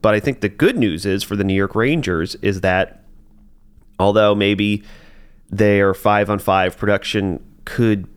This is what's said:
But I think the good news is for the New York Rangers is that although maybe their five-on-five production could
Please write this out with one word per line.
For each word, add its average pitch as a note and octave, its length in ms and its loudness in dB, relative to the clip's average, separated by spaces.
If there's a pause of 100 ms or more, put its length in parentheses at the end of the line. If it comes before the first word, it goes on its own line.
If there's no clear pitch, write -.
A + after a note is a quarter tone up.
But G#2+ 120 4
I G#2+ 60 2
think C3 220 -4
the G#2 80 0
good A3 280 0
news G2 280 0
is G2 180 -2
for G#2 140 -6
the G2 80 0
New F#2+ 80 0
York G2 220 -2
Rangers A2 640 -2
is G2 180 -2
that F#2 460 -2 (920)
although G#2 360 4
maybe G#2 480 0 (680)
their G2 440 2
five-on-five G2 840 0
production G2 640 -2 (220)
could G#2+ 420 -2 (120)